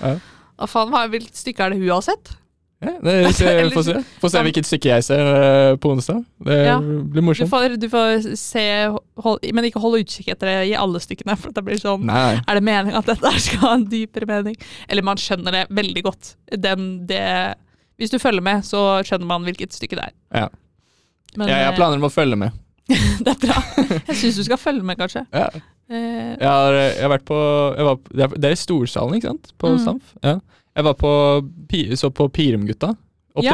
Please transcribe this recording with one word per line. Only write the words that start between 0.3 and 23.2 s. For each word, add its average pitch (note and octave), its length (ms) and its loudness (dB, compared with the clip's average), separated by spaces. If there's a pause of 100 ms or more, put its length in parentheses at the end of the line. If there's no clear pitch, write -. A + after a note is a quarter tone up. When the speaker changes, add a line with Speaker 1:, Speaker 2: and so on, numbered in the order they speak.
Speaker 2:
hva G#3+ 140 -8
faen, A3+ 240 0
hva, A#3+ 180 2
hvilket A3+ 320 -8
stykke A3+ 220 -2
er F#3+ 80 -2
det F#3+ 80 -2
hun F3+ 100 2
har F#3 160 0
sett? - 280 -4 (460)
Speaker 1:
Ja, D4 120 -6 (100)
det, E3+ 80 2 (240)
se, - 80 2
Speaker 2:
<laughs> F3 160 4
Eller E3 160 2
Speaker 1:
få D#3+ 80 2
se. E3 80 0 (300)
Få F3+ 80 2
se F3 80 2
Speaker 2:
sånn. D#3 80 2
Speaker 1:
hvilket D#3 180 0
stykke D3 240 0
jeg A#2+ 160 4
ser, C#3+ 220 2 (100)
eh, C3+ 400 6
på D3 160 0
onsdag. D#3+ 300 -2 (180)
Det E3 140 0 (100)
Speaker 2:
Ja. C#3+ 160 4
Speaker 1:
blir D3 460 -2
morsomt. E3+ 180 2
Speaker 2:
Du C#4 80 0
får, B3 240 2
du G#3+ 160 -4
får A3+ 300 2 (180)
se, - 220 -4 (580)
hold, G#3+ 220 0 (100)
men A#3 160 2
ikke A3 140 -6
hold A3+ 160 2
utkikk - 340 -6
etter F#3+ 160 -6
det F#3+ 60 0 (160)
i G#3+ 100 -2
alle F#3+ 240 -2
stykkene, - 320 -6
for - 160 -10
det - 140 -6
blir G3 100 -4
sånn, G3+ 320 -4
Speaker 1:
Nei. B2 320 2
Speaker 2:
er G#3 160 0
det G3+ 80 2
meningen G#3 320 0
at A3 140 -2
dette A3+ 100 -2 (140)
her - 100 0
skal A3 220 -2
ha A#3 100 4
en B3 80 2
dypere A3 460 -6
mening? G#3 260 -2 (320)
Eller G3+ 160 -2
man G3 160 -2
skjønner F#3 380 -2
det F#3 80 -2 (100)
veldig F#3 300 -2
godt. - 240 -8 (260)
Den, F#3+ 300 -2 (240)
det, F#3+ 100 -2 (800)
hvis A3+ 140 -4
du - 80 2
følger G3 260 0
med, G3+ 160 0
så G3+ 160 -4 (240)
skjønner F#3 240 -4
man F3 160 -2
hvilket F3+ 320 -8
stykke - 240 -8
det - 80 -8
er. - 60 -20 (260)
Speaker 1:
Ja. G#2+ 60 -2 (920)
Speaker 2:
Men, G#3 160 -2
Speaker 1:
Ja, C3+ 60 4
jeg C3+ 100 2
har C#3+ 60 0
Speaker 2:
eh, F#3 80 2
Speaker 1:
planer D3+ 180 2
om D3 80 2
å C3+ 80 -6
følge C3 240 2
med. G#2 160 -4 (320)
Speaker 2:
<laughs> - 0 -
Det A#3 460 2